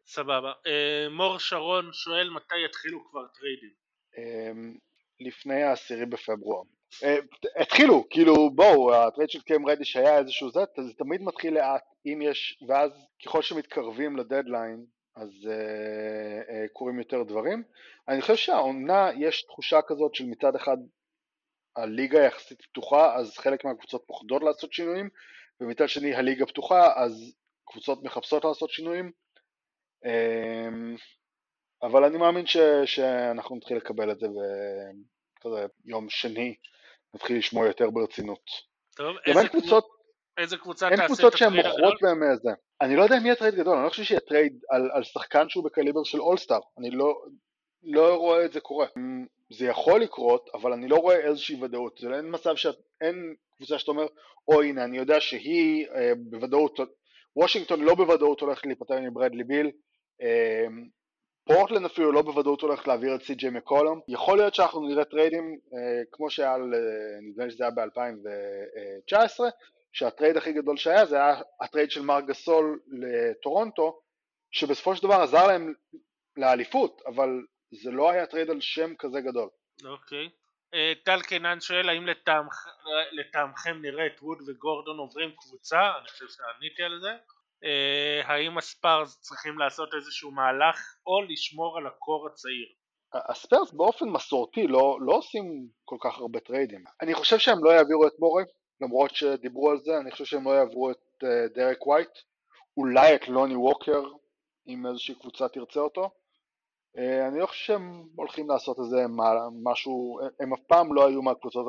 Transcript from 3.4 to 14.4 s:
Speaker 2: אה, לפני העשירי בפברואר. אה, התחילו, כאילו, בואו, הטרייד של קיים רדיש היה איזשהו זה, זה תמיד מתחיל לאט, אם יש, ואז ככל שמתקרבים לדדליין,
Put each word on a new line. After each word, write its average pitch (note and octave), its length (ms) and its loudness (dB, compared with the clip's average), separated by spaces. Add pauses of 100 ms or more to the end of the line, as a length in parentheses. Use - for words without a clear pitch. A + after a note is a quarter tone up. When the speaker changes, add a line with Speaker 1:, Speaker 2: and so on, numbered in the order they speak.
Speaker 2:
אה, A2+ 340 -12 (680)
לפני C3+ 440 -6
העשירי B2 420 -4
בפברואר. G#2+ 560 -6 (420)
אה, C#3+ 140 2 (380)
התחילו, A#3+ 540 4
כאילו, D#3 400 8
בואו, C#3 440 8
הטרייד A#2+ 360 4
של D3 120 -10
קיים D3 260 0
רדיש D3 280 -2
היה C#3+ 220 6
איזשהו C3 340 -2
זה, D3 80 0
זה C3 380 -4
תמיד D#3+ 240 -4
מתחיל E3 320 -6
לאט, C#3 300 0 (220)
אם D3 160 -6
יש, - 460 -4
ואז C#3 240 2 (340)
ככל D#3 160 0
שמתקרבים C#3+ 760 -6
לדדליין, A#2+ 680 -6 (300)